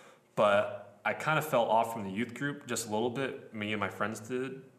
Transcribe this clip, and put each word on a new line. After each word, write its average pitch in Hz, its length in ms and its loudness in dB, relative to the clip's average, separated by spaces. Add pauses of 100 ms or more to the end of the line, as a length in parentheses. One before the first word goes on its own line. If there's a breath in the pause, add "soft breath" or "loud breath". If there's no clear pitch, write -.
(340 loud breath)
But - 680 4
I 107 80 2
kind 156 260 0
of 147 80 0
fell 120 180 4
off 113 280 4
from 110 120 -6
the 95 60 -4
youth 113 240 -4
group 143 320 -6
just 120 220 -4
a - 20 -10
little 110 200 2
bit, 131 440 -6
me 107 180 -4
and 104 80 -2
my 98 80 0
friends 107 320 -4
did 127 420 -6 (160)